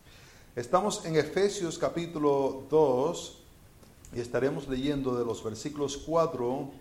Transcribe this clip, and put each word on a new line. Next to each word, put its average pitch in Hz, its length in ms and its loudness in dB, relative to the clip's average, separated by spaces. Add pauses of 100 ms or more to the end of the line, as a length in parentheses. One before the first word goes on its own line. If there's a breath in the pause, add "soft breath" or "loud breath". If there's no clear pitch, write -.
(540 loud breath)
Estamos 185 520 0
en 160 100 0
Efesios 180 640 0
capítulo 143 920 0
dos 151 720 2 (720)
y 120 80 -6
estaremos 135 480 0
leyendo 131 480 0
de 120 80 0
los 113 180 -4
versículos 139 540 -6
cuatro 143 720 0 (120)